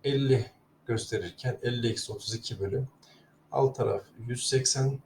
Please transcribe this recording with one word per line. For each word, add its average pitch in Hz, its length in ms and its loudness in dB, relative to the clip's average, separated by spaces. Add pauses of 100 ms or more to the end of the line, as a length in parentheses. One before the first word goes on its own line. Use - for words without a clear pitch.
Elli 135 420 4 (400)
gösterirken 113 760 -2
elli 120 280 0
eksi - 220 -6
otuz 104 220 -6
iki 110 260 -8
bölü 98 240 0 (680)
alt 135 240 2
taraf - 260 0 (260)
yüz 120 200 -4
seksen 135 580 2